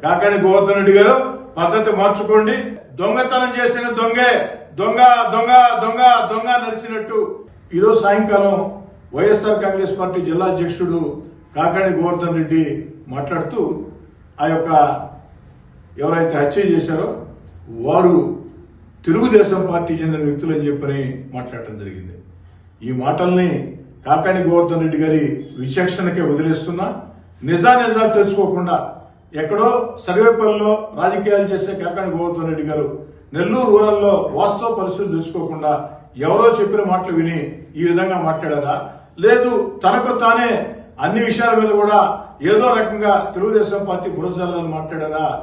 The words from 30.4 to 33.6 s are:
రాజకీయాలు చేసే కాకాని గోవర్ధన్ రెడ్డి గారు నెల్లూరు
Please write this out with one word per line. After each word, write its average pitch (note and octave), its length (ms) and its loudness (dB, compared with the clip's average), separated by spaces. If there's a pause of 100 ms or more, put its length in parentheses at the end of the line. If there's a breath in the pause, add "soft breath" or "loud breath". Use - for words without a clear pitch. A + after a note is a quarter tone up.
రాజకీయాలు G3+ 540 0
చేసే F#3+ 260 -4
కాకాని F3 380 -6
గోవర్ధన్ E3 320 -4
రెడ్డి D#3 180 -6
గారు D3+ 180 -4 (500 loud breath)
నెల్లూరు G#3+ 360 0